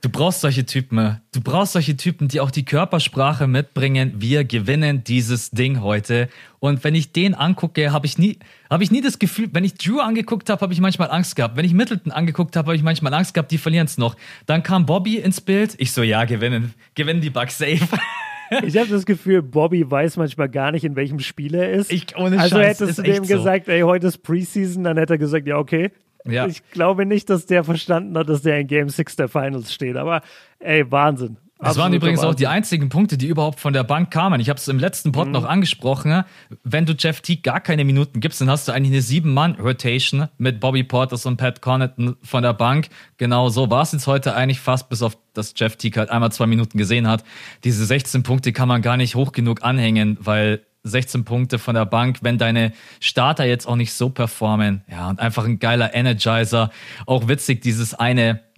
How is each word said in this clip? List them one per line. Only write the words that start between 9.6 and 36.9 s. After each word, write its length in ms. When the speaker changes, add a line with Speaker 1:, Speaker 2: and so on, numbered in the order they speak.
Speaker 1:
ich 80
Drew 260
angeguckt 500
hab, 120
hab 100
ich 80
manchmal 320
Angst 240
gehabt. 220
Wenn 80
ich 80
Middleton 400
angeguckt 420
hab, 120
hab 80
ich 80
manchmal 300
Angst 200
gehabt, 180
die 60
verlieren's 400
noch. 180
Dann 180
kam 220
Bobby 320
ins 240
Bild. 380
Ich 120
so, 120
„Ja, 220
gewinnen, 480
gewinnen 240
die 120
Bucks 260
safe.“ 220
<laughs> 60
Speaker 2:
Ich 140
hab 100
das 180
Gefühl, 360
Bobby 500
weiß 240
manchmal 320
gar 240
nicht, 140
in 100
welchem 240
Spiel 340
er 160
ist. 220
Speaker 1:
Ich, 240
ohne 240
Speaker 2:
Also 160
Speaker 1:
Scheiß, 240
Speaker 2:
hättest 120
Speaker 1:
ist 80
Speaker 2:
du 40
Speaker 1:
echt 140
Speaker 2:
dem 80
Speaker 1:
so. 140
Speaker 2:
gesagt, 280
„Ey, 140
heute 260
ist 120
Preseason“, 680
dann 100
hätte 200
er 20
gesagt, 300
„Ja, 100
okay.“ 340
Speaker 1:
Ja. 200
Speaker 2:
Ich 160
glaube 340
nicht, 240
dass 160
der 200
verstanden 520
hat, 120
dass 140
der 180
in 60
Game 200
six 300
der 100
Finals 460
steht. 240
Aber, 240
ey, 300
Wahnsinn. 480
Speaker 1:
Das 180
waren 100
Speaker 2:
Absoluter 80
Speaker 1:
übrigens 240
auch 160
die 80
Speaker 2:
Wahnsinn. 40
Speaker 1:
einzigen 320
Punkte, 280
die 100
überhaupt 320
von 140
der 100
Bank 280
kamen. 300
Ich 80
hab's 180
im 100
letzten 340
Pod 160
Speaker 2:
Mhm. 60
Speaker 1:
noch 120
angesprochen. 800
Wenn 220
du 80